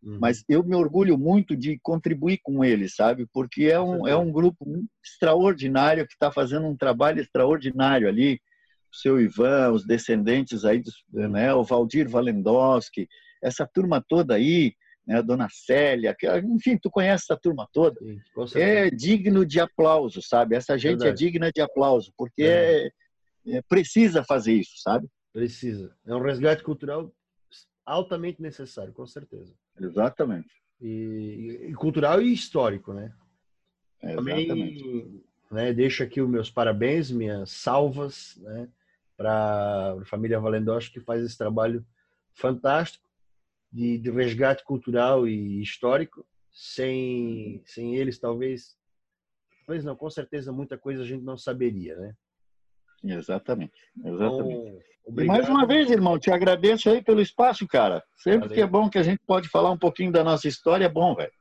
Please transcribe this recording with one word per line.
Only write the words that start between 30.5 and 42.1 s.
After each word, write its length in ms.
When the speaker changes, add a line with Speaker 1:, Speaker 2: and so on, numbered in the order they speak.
Speaker 1:
E, 60
e, 840
e 40
cultural 480
e 120
histórico, 580
né? 220
Speaker 2:
É, 140
Speaker 1:
Também, 300
Speaker 2:
exatamente. 760
Speaker 1:
né, 220
deixo 300
aqui 180
os 80
meus 220
parabéns, 600
minhas 400
salvas, 880
né, 260
pra 800
família 340
Walendowski, 600
que 60
faz 180
esse 140
trabalho 480